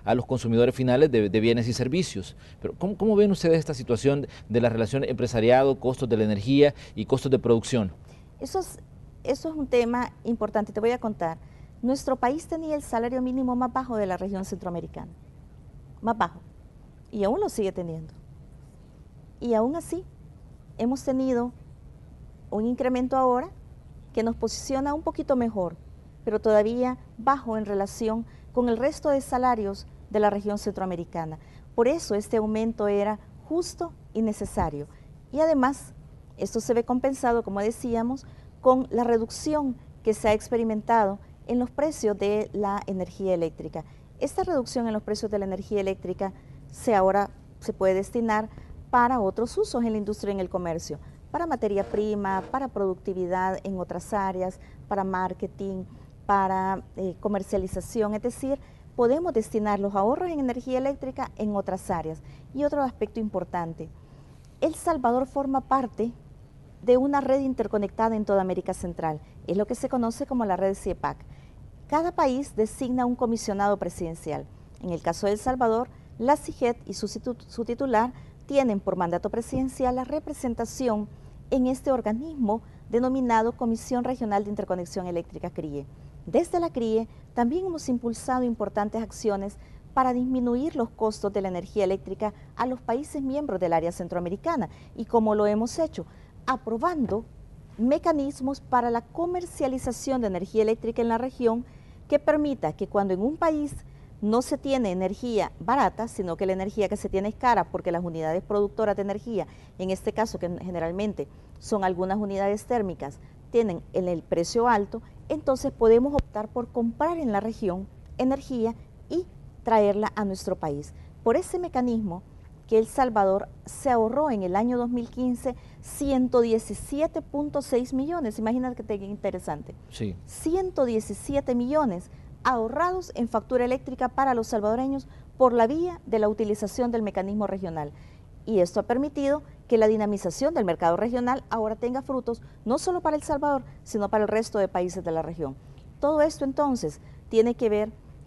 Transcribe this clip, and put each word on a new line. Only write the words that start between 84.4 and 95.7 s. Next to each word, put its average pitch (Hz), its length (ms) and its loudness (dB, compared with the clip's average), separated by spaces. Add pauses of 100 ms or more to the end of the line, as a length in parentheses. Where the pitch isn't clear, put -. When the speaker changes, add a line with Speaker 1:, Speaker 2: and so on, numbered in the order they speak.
Speaker 2:
de 202 60 -6
Interconexión 180 540 -4
Eléctrica, 170 440 -6
crie. 143 360 -8 (400)
Desde 339 360 2
la 330 100 -2
crie 226 380 0 (240)
también 269 320 0
hemos 330 240 -4
impulsado 247 540 -2
importantes 220 600 -2
acciones 202 540 -4 (360)
para 254 200 2
disminuir 254 640 0
los 233 140 0
costos 214 420 -2
de 202 80 0
la 190 80 -2
energía 185 340 -2
eléctrica 190 500 -2 (220)
a 240 120 -2
los 254 120 -4
países 277 420 -4
miembros 269 380 -2
del 175 140 2
área 165 180 2
centroamericana. 175 800 -4 (260)
¿Y 233 80 -8
cómo 220 320 4
lo 208 100 4
hemos 214 320 0